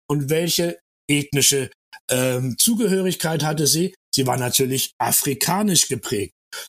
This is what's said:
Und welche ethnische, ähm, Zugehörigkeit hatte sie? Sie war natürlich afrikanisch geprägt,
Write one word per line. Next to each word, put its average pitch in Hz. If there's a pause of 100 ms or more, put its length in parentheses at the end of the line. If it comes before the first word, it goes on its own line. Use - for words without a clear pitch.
(120)
Und 143
welche 170 (300)
ethnische, 139 (420)
ähm, 127
Zugehörigkeit 185
hatte 151
sie? 160 (200)
Sie 131
war 123
natürlich 127
afrikanisch 156
geprägt, 107 (360)